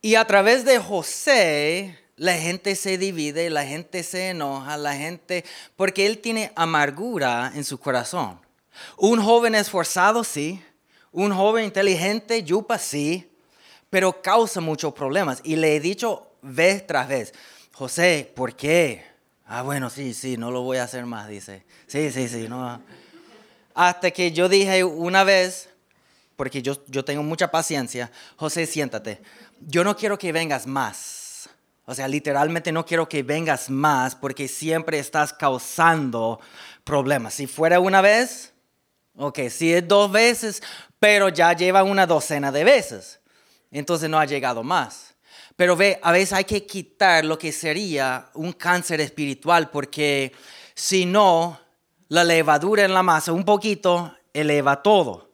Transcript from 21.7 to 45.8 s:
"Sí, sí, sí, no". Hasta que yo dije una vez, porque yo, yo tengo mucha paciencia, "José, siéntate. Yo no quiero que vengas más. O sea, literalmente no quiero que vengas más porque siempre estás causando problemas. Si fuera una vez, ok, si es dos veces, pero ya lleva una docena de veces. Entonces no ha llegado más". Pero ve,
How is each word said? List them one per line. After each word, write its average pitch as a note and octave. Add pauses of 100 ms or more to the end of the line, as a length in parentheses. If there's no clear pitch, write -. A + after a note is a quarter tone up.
"Sí, D3
sí, B2
sí, A2+
no". A#2+ (920)
Hasta F3+
que F3
yo F3
dije F#3+
una F3+
vez, F#3 (680)
porque C3+
yo, C#3
yo C3
tengo D3
mucha D#3+
paciencia, B2+ (240)
"José, D#3
siéntate. A2+ (380)
Yo D#3+
no G3+
quiero G3+
que F3+
vengas D3
más. - (360)
O B2+
sea, C3+
literalmente D3
no D#3+
quiero E3
que D3
vengas D3+
más C3+
porque C3+
siempre D#3+
estás D3
causando C3 (440)
problemas. C3+
Si C#3
fuera E3
una F#3+
vez, A3 (600)
ok, C#3+
si E3
es F3
dos G3+
veces, A3+ (380)
pero G#3
ya E3+
lleva F#3
una G3
docena D3
de C#3+
veces. G#3 (520)
Entonces D#3
no D#3
ha D3+
llegado B2+
más". C#3+ (400)
Pero F3+
ve, G3